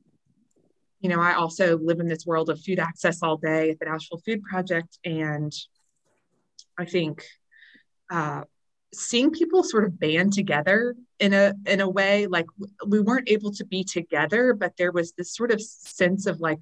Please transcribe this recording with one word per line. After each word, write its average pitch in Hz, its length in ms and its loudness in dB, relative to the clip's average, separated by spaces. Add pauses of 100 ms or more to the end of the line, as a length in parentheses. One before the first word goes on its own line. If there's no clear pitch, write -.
(1000)
you 185 100 -2
know, 170 120 2
I 175 140 4
also 170 420 2
live 165 240 0
in 170 60 -2
this 160 180 -6
world 165 240 0
of 156 120 -4
food 190 160 -2
access 170 460 -2
all 160 140 0
day 156 320 0
at 156 100 -4
the 156 60 -8
Nashville 160 400 -8
Food 220 180 -4
Project. 180 640 -4
And 156 480 -4 (1200)
I 175 80 -6
think, 165 380 -4 (880)
uh, 151 300 -4 (500)
seeing 254 380 0
people 339 340 2
sort 208 220 2
of 175 140 -4
band 165 340 2
together 202 600 0 (240)
in 196 120 4
a, 196 220 6 (140)
in 190 120 2
a 196 80 0
way, 196 380 2
like, 170 220 -2 (120)
w-, 202 140 -12 (140)
we 208 120 4
weren't 240 300 2
able 208 240 0
to - 100 -10
be 185 200 -4
together, 185 720 0
but 185 220 -4
there 175 140 0
was 170 220 -2
this - 220 -10
sort 233 160 0
of 214 100 0
sense 190 640 -2
of, 170 140 -2
like, 160 220 -2